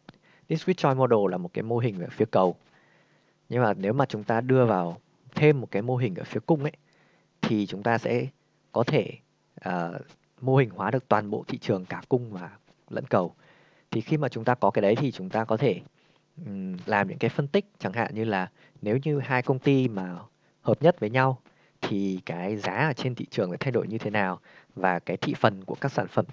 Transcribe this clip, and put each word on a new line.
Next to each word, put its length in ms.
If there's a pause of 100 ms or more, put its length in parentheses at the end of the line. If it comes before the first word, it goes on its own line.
(480)
Discrete 280
Choice 180
Model 360
là 80
một 160
cái 80
mô 160
hình 220
ở 100
phía 200
cầu. 260 (920)
Nhưng 140
mà 120
nếu 180
mà 140
chúng 180
ta 160
đưa 260
vào 320 (360)
thêm 260
một 100
cái 120
mô 140
hình 180
ở 100
phía 220
cung 160
ấy, 100 (720)
thì 240
chúng 160
ta 160
sẽ 280 (460)
có 120
thể, 340 (360)
ờ, 440 (420)
mô 160
hình 140
hóa 200
được 180
toàn 220
bộ 180
thị 100
trường 260
cả 240
cung 240
và 180 (400)
lẫn 160
cầu. 280 (560)
Thì 100
khi 160
mà 120
chúng 160
ta 100
có 160
cái 120
đấy 140
thì 160
chúng 160
ta 160
có 120
thể, 240 (640)
ừm, 300 (100)
làm 220
những 100
cái 120
phân 180
tích, 160 (140)
chẳng 140
hạn 220
như 100
là 260 (320)
nếu 220
như 140
hai 240
công 160
ty 300
mà 300 (440)
hợp 200
nhất 180
với 100
nhau 300 (400)
thì 460
cái 300
giá 160
ở 200
trên 220
thị 160
trường 200
sẽ 100
thay 120
đổi 160
như 100
thế 120
nào 300 (340)
và 240
cái 180
thị 180
phần 300
của 100
các 180
sản 160
phẩm 240